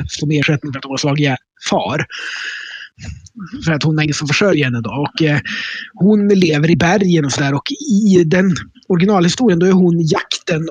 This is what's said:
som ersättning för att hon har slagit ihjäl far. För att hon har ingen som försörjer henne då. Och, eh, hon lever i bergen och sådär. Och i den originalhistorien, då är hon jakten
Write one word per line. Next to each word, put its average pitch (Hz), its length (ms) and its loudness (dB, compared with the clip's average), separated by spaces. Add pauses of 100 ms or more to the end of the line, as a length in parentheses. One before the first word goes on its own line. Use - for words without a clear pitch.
som 151 240 -4
ersättning 147 420 -2
för 135 60 -8
att - 60 -14
hon 135 60 -8
har 135 60 -6
slagit 147 220 -2
ihjäl 139 180 0 (320)
far. 147 360 -2 (1600)
För 160 60 0
att 143 120 -2
hon 156 140 0
har 151 60 0
ingen 147 100 -2
som 143 140 -6
försörjer 156 380 2
henne 120 160 -2
då. 110 80 -6
Och, 143 360 -4
eh, 147 140 2 (540)
hon 202 340 4
lever 160 440 4
i 170 40 4
bergen 170 500 2
och 135 60 -2
sådär. 139 220 -2
Och - 180 -4 (200)
i 196 320 4
den 180 320 2 (320)
originalhistorien, 185 720 2
då 180 60 4
är 190 60 4
hon 180 300 4
jakten 160 680 -2